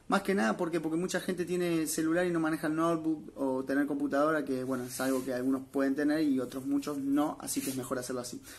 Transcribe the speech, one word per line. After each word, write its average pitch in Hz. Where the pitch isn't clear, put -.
Más 196
que 196
nada 214
porque, 165
porque 160
mucha 180
gente 175
tiene 170
celular 165
y 180
no 170
maneja 160
el 156
notebook 160
o 135
tener 139
computadora, 143
que, 131
bueno, 127
es 127
algo 131
que 131
algunos 131
pueden 135
tener 151
y 139
otros 127
muchos 143
no, 143
así -
que 135
es 127
mejor 127
hacerlo 123
así. -